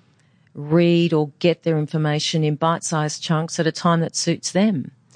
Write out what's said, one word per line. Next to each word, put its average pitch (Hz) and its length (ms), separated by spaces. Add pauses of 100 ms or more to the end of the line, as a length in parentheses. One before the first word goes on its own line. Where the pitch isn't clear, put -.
(540)
read 170 600
or 151 240
get 170 240
their 160 160
information 156 640
in 151 120
bite-sized 160 680
chunks 160 360
at 160 80
a 131 60
time 170 280
that 156 140
suits - 380
them. 190 380 (260)